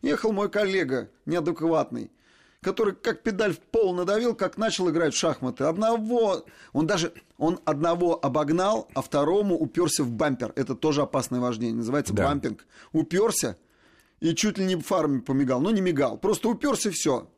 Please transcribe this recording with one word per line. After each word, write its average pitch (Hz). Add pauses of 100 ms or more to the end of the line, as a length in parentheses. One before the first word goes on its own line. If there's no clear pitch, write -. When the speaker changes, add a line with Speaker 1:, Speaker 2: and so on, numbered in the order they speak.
Speaker 1:
Ехал 147
мой 208
коллега 180 (160)
неадекватный, 156 (500)
который 214
как -
педаль 202
в -
пол 196
надавил, 208
как -
начал 208
играть 156
в -
шахматы. 131
Одного, 220 (280)
он 151
даже, 170 (280)
он 165
одного 170
обогнал, 156
а 135
второму 175
уперся 160
в 120
бампер. 123
Это 135
тоже 147
опасное 127
вождение, 117
называется 117
Speaker 2:
Да. 98
Speaker 1:
бампинг. 139 (260)
Уперся 165 (600)
и 160
чуть 208
ли 190
не 185
фарами 156
помигал, 131
но 190
не 208
мигал. 139
Просто 208
уперся 240
и -
все. 143